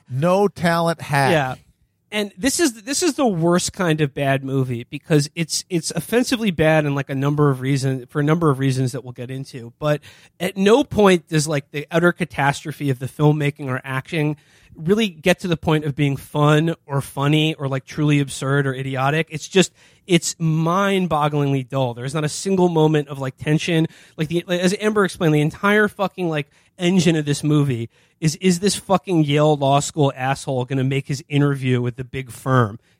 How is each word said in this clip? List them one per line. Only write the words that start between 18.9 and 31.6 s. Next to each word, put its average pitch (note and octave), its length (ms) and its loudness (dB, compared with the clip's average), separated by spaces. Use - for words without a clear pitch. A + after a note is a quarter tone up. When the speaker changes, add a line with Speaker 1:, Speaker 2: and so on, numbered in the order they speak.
Speaker 2:
It's D#3 160 -12
just, - 240 2
it's - 320 0
mind-bogglingly D#3+ 1300 0
dull. C3 260 -2
There's B2+ 200 -8
not D#3 100 -2
a D3+ 40 -2
single F3+ 400 0
moment D#3 380 2
of, C#3+ 140 -12
like, C3 160 -8
tension. D#3+ 500 0
Like, D#3+ 120 -4
the, E3+ 200 -4
like, F3 120 -2
as F#3 200 2
Amber G#3+ 240 2
explained, E3+ 300 0
the D3+ 60 4
entire G3+ 460 2
fucking, F#3 420 -4
like, D3+ 200 -4
engine F3 360 2
of D#3 100 -2
this C#3+ 200 -2
movie C#3+ 460 0
is, D#3+ 160 -2
is F#3 240 0
this G3 160 0
fucking F3 480 0
Yale D3 320 2
Law C#3 240 2
School C#3 340 0
asshole C3 520 -4
gonna C3+ 180 -2
make C3+ 220 -2
his C#3 220 -8
interview C#3 520 0